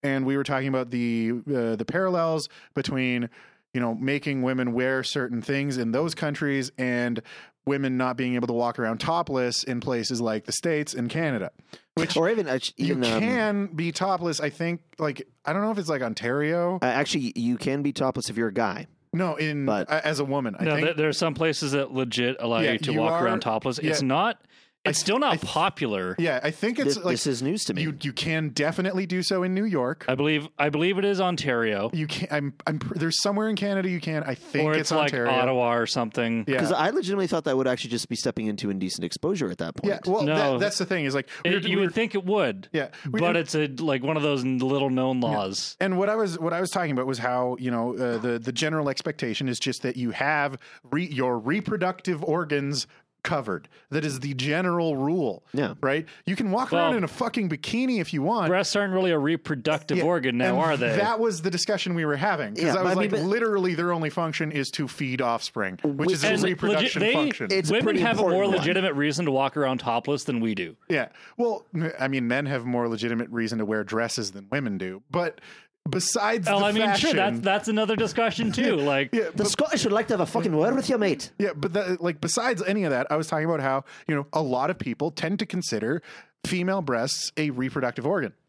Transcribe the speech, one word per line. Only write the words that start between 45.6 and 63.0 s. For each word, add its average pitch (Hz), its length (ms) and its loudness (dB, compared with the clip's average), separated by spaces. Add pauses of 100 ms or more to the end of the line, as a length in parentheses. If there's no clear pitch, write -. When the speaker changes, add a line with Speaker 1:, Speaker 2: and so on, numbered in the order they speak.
Speaker 1:
And 185 200 2
what 202 100 2
I 214 60 2
was, 190 240 -2
what 165 140 -2
I 170 60 -2
was 180 120 0
talking 180 200 0
about 127 140 0
was 131 140 -2
how, 127 400 0
you 127 100 -4
know, 120 260 0
uh, 120 220 0
the, 117 220 0
the 117 120 -6
general 156 380 0
expectation 135 580 -4
is 123 120 -2
just - 240 -4
that 123 120 -2
you 123 140 -2
have 143 480 0 (320)
re-, 151 160 0
your 127 320 0
reproductive 180 840 -2
organs 147 640 0 (360)
covered. 113 460 -4 (220)
That 151 120 -2
is 139 180 -4
the 143 120 -6
general 165 640 0
rule. 139 460 0 (100)
Speaker 2:
Yeah. 135 260 -2
Speaker 1:
Right? 151 280 0 (180)
You 185 100 -2
can 214 140 0
walk 185 220 0
Speaker 3:
Well, 170 140 4
Speaker 1:
around 165 100 2
in 208 80 0
a 165 40 -2
fucking - 420 -2
bikini 233 520 -2
if - 140 -4
you 139 80 0
want. 190 260 2
Speaker 3:
breasts 185 260 2
aren't 202 200 0
really 185 160 4
a 160 80 4
reproductive 151 800 0
Speaker 1:
Yeah, 160 60 2
Speaker 3:
organ 131 340 2
now, 123 160 4
Speaker 1:
and 143 80 2
Speaker 3:
are 156 120 4
they? 120 200 2
Speaker 1:
that 220 240 2
was 208 240 0
the 185 80 0
discussion 180 420 -2
we 170 100 0
were 151 120 2
having. 143 400 0
'Cause 156 80 -2
Speaker 2:
Yeah, 160 80 4
Speaker 1:
I 131 60 2
Speaker 2:
but 185 60 2
Speaker 1:
was 185 100 4
Speaker 2:
I - 20 2
mean, 196 160 2